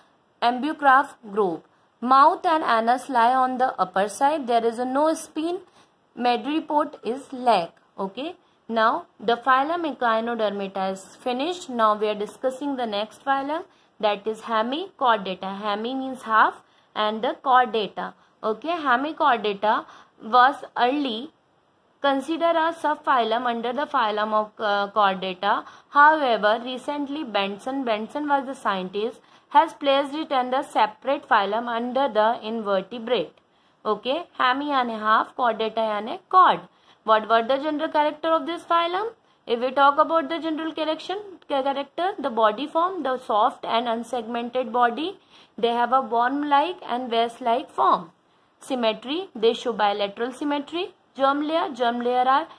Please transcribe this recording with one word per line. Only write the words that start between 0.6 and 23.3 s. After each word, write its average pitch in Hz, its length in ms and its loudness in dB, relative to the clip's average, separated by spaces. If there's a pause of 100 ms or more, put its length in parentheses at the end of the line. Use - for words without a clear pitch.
groove. 190 300 0 (400)
Mouth 269 440 4
and 320 180 2
anus 233 460 0
lie 240 240 4
on 254 240 0
the 254 220 0
upper 190 300 0
side. 277 380 0
There 233 160 2
is 226 140 -2
a 247 80 -4
no 294 280 2
spin. 330 480 -6 (540)
Madreport 294 880 -2
is 247 280 -8
leg. 233 380 2 (280)
Okay. 254 380 -8 (320)
Now 226 380 0 (140)
the 233 180 0
phylum 277 580 0
Echinodermata 208 960 -2
is - 240 -12
finished. 269 540 -6
Now 220 260 2
we 214 140 -2
are 208 60 -2
discussing 262 600 -6
the 247 100 -4
next 214 380 -6
phylum, 277 400 -2 (360)
that 208 280 0
is 214 140 -4
Hemichordata. 220 1200 -2
Hemi 214 320 -4
means 262 300 -8
half 226 320 4 (400)
and 214 280 -2
the 302 200 -2
chordata. 220 720 2 (300)
Okay, 220 260 -4
Hemichordata 262 1160 0 (360)
was 247 340 4 (200)
early 262 560 0 (720)
considered 311 540 0
a 330 180 0
subphylum 262 720 0